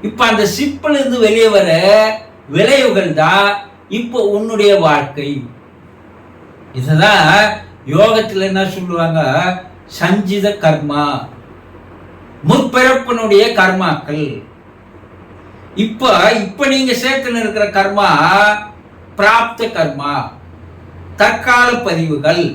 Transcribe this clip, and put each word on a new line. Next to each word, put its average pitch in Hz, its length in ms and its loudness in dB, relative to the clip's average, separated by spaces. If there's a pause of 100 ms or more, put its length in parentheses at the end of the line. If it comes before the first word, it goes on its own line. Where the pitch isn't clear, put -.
இப்ப 214 140 -6 (100)
அந்த 208 140 2 (100)
சிப்பிலிருந்து 277 720 -2
வெளியே 220 320 4
வர 185 120 2 (840)
விளைவுகள் 208 680 2
தான் 190 280 2 (500)
இப்போ 240 200 -6 (160)
உன்னுடைய 208 380 2 (100)
வாழ்க்கை. 143 480 -2 (1500)
இதுதான் 156 520 2 (640)
யோகத்துல 202 540 2
என்ன 190 140 -2 (120)
சொல்லுவாங்க, 165 460 -2 (800)
சஞ்சித 196 480 0 (180)
கர்மா, 147 420 0 (1400)
முற்பிறப்பினுடைய 240 920 2 (180)
கர்மாக்கள். 160 680 -2 (1600)
இப்ப, 233 280 0 (300)
இப்ப 233 320 -4
நீங்க 262 180 0 (100)
சேர்த்துன்னு 254 420 -4
இருக்கிற 208 220 -2 (120)
கர்மா 196 320 0 (1080)
பிராப்த 226 600 0
கர்மா, 143 360 -4 (1040)
தற்கால 247 480 2 (180)
பதிவுகள். 165 580 -2 (100)